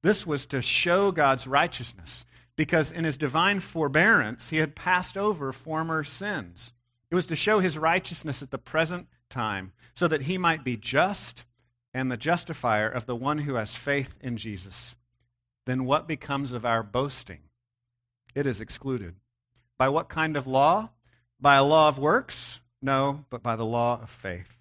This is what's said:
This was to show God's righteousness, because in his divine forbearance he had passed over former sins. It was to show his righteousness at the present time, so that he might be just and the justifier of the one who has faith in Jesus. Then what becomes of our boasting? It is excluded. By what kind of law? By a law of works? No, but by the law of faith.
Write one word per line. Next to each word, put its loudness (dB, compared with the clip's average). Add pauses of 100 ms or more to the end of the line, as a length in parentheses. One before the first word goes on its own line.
This 2
was -2
to -2
show 2
God's 2
righteousness, -2 (320)
because 2
in -4
his -2
divine 2
forbearance 2
he -2
had 0
passed 0
over -2
former -4
sins. -8 (360)
It -4
was 0
to -4
show 2
his 0
righteousness -2
at -14
the -8
present -2 (240)
time, -4 (220)
so 2
that 0
he -2
might 0
be -2
just -2 (500)
and -2
the -4
justifier 0
of -6
the -4
one -2
who -4
has -4
faith -4
in -6
Jesus. -12 (680)
Then -2
what 0
becomes -4
of -6
our 2
boasting? -6 (920)
It -2
is -4
excluded. -8 (640)
By 4
what 0
kind -2
of -4
law? 4 (500)
By 8
a 8
law 8
of 4
works? -2 (240)
No, 0
but -10
by 0
the -4
law 0
of -16
faith. -12